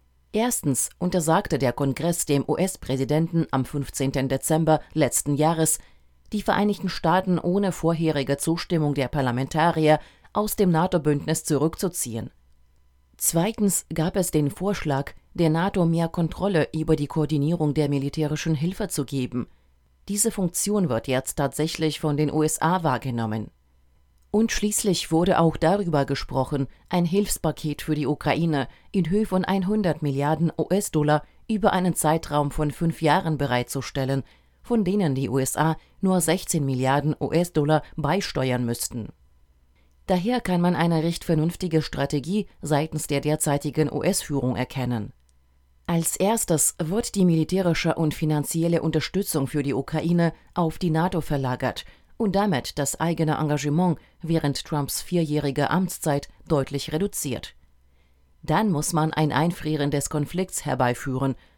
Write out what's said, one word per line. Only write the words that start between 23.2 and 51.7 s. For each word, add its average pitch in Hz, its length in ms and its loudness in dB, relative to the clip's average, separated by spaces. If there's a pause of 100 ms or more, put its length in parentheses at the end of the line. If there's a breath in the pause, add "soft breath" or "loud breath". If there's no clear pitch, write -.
Und 220 200 2
schließlich 208 600 0
wurde 170 260 4
auch 165 160 4
darüber 165 500 2
gesprochen, 135 600 -2 (220 soft breath)
ein 175 160 2
Hilfspaket 160 760 -2
für 156 140 0
die 147 100 0
Ukraine 147 600 0 (240 soft breath)
in 175 180 0
Höhe 208 160 2
von 185 200 0
hundert 196 560 0
Milliarden 147 560 2
U-S-Dollar 156 680 2 (240 loud breath)
über 214 240 2
einen 185 240 2
Zeitraum 147 560 0
von 147 200 0
fünf 165 300 -4
Jahren 160 360 2
bereitzustellen, 131 840 -2 (380 soft breath)
von 233 220 0
denen 175 320 2
die 131 140 -2
U 135 100 2
S 131 160 -2
A 160 220 2 (240 soft breath)
nur 185 180 4
sechzehn 165 460 0
Milliarden 135 520 2
U-S-Dollar 156 640 2 (140 loud breath)
beisteuern 139 680 0
müssten. 117 420 -6 (1000)
Daher 190 320 0
kann 180 220 0
man 175 140 4
eine 165 260 2
recht 165 220 -2
vernünftige 160 580 2
Strategie 151 640 -2 (140 soft breath)
seitens 151 460 -2
der 143 140 0
derzeitigen 147 720 0
U-S-Führung 139 640 -2
erkennen. 123 580 -4 (760)
Als 170 280 0
erstes 190 640 2
wird 180 380 -4
die 190 100 4
militärische 165 720 2
und 156 180 0
finanzielle 160 680 0
Unterstützung 156 640 -2
für 147 160 -2
die 139 100 -2
Ukraine 160 600 0 (200 soft breath)
auf 165 240 -2
die 180 120 -2
nato 160 320 0
verlagert 131 640 -4 (320 soft breath)